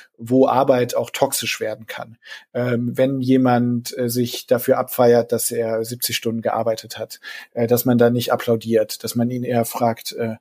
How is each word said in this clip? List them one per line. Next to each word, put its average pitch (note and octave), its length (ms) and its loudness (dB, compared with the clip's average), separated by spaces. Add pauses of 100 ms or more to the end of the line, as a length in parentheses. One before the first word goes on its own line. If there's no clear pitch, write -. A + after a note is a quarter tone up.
(180)
wo B2 300 4
Arbeit B2 480 2
auch A#2+ 160 -4
toxisch - 500 -2
werden A2 260 -8
kann. A2+ 300 -14 (360)
Ähm, A#2+ 440 -2
wenn C3 240 2
jemand, B2 760 2
äh, B2 120 -2
sich A#2+ 380 -4
dafür B2 300 2
abfeiert, A#2+ 540 4
dass A#2 200 0
er A2+ 340 -2
siebzig A#2 320 -6
Stunden A2+ 240 -4
gearbeitet A2+ 580 -4
hat, - 220 -12 (320)
äh, A#2+ 140 0
dass A#2+ 180 2
man B2 120 4
da A#2 120 6
nicht A#2+ 240 0
applaudiert, A2+ 720 0
dass A2 100 -6
man A#2+ 140 0
ihn B2+ 140 -6
eher A#2+ 200 0
fragt, - 500 -4
äh, A2+ 280 -6